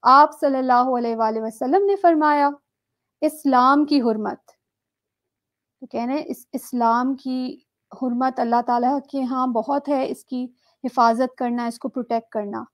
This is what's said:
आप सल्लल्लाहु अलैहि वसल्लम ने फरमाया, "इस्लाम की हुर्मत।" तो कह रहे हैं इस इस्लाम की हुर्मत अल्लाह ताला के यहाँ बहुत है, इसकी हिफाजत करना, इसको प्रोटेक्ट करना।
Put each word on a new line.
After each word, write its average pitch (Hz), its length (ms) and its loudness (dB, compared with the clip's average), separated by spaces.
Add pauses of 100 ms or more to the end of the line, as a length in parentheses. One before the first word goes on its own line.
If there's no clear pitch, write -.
आप 294 380 6
सल्लल्लाहु 262 560 0
अलैहि 226 440 -2
वसल्लम 254 420 -2
ने 403 140 2
फरमाया, 302 560 2 (720)
"इस्लाम 277 640 4
की 285 160 0
हुर्मत।" 220 400 -4 (1400)
तो 262 40 -18
कह 233 180 -6
रहे 262 140 -4
हैं - 80 -8
इस - 280 -12
इस्लाम 247 600 -2
की 254 520 -8 (260)
हुर्मत 254 480 -4
अल्लाह 240 220 0
ताला 247 380 0
के 277 180 -10
यहाँ 254 340 -4
बहुत 277 360 -4
है, 269 200 -2
इसकी 254 360 -10 (400)
हिफाजत 240 540 0
करना, 240 280 -4
इसको 233 220 -8
प्रोटेक्ट 233 440 -6
करना। 208 420 -8